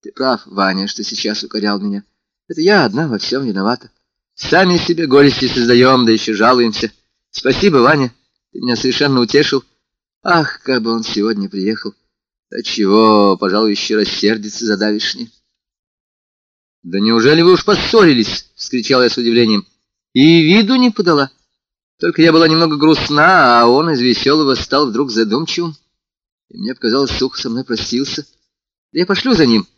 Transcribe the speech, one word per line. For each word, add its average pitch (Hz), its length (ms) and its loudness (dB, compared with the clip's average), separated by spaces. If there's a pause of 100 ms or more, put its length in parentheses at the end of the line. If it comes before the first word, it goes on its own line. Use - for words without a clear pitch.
Ты 104 100 -18
прав, 131 320 -4
Ваня, 95 420 -4
что 104 160 -12
сейчас 107 400 -6
укорял 104 380 -4
меня. 101 240 -6 (440)
Это - 120 -10
я 185 240 2
одна 127 240 -4
во 110 100 -4
всем 131 280 -6
виновата. 104 440 -4 (440)
Сами 180 420 0
себе 165 300 -2
горести 135 420 4
создаем, 123 560 2
да 113 80 4
еще 110 220 -2
жалуемся. 113 580 0 (380)
Спасибо, 143 480 0
Ваня, 131 360 2 (380)
ты - 80 -14
меня 123 160 -4
совершенно 127 440 0
утешил. 139 440 0 (580)
Ах, 165 400 -2
как 127 200 -2
бы 113 100 -2
он 113 100 -4
сегодня 104 460 -4
приехал. 101 460 -6 (560)
Да - 120 -12
чего, 104 760 2
пожалуй, 104 320 -2
еще 104 260 -4
рассердится 107 680 -4
за 107 100 -2
давешнее. 107 540 -6 (1600)
«Да 92 140 -6
неужели 117 420 2
вы 180 120 6
уж - 100 -2
поссорились?» — 175 920 2
вскричал 127 480 -2
я 117 80 2
с - 80 -6
удивлением. 117 480 2 (460)
«И 160 300 6
виду 208 340 2
не 247 160 2
подала. 160 400 -2 (680)
Только 165 240 -2
я 165 100 4
была 165 140 4
немного 160 300 0
грустна, 147 840 2
а 120 60 4
он 147 240 2
из 135 100 -2
веселого 135 540 0
стал 139 340 -2
вдруг 127 220 -4
задумчивым. 135 640 -4 (760)
И - 80 -20
мне 113 200 -10
показалось, 123 340 -2
сухо - 300 -6
со 120 100 -10
мной 123 140 -6
простился. 127 580 -6 (680)
Да 160 80 -4
я 180 60 -2
пошлю 220 280 -2
за 160 120 4
ним. 110 200 0 (120)